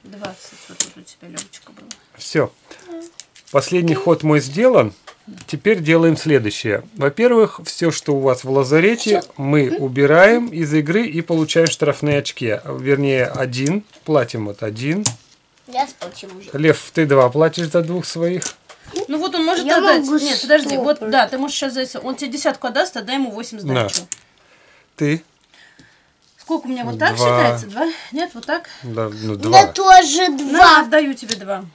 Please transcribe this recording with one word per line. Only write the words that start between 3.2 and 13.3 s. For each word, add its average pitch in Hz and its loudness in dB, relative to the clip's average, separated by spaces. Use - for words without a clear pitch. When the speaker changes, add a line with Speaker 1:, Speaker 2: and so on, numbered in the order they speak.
Speaker 2:
Последний 165 0
ход 160 0
мой 151 2
сделан. 139 2
Теперь 196 0
делаем 165 4
следующее. 113 0
Во-первых, 220 2
все, - -4
что - -4
у 139 -2
вас 131 0
в 127 -8
лазарете, 170 2
мы 143 0
убираем 160 4
из 156 -4
игры 156 0
и 160 -6
получаем 160 0
штрафные 147 0
очки. 117 -6
Вернее, 135 0
один. 135 -4